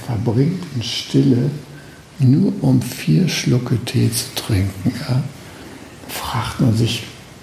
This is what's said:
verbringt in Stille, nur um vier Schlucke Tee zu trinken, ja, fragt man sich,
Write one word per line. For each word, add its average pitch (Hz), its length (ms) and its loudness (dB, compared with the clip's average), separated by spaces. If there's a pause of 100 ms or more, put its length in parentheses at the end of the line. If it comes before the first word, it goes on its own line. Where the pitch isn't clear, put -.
verbringt 123 560 0 (120)
in 117 80 -2
Stille, - 680 2 (680)
nur 147 340 6 (100)
um 127 180 6
vier - 480 0
Schlucke 127 560 0
Tee 117 260 2
zu - 240 -6
trinken, - 580 -2 (160)
ja, 127 140 0 (840)
fragt - 520 -6
man 113 160 4
sich, - 280 0 (380)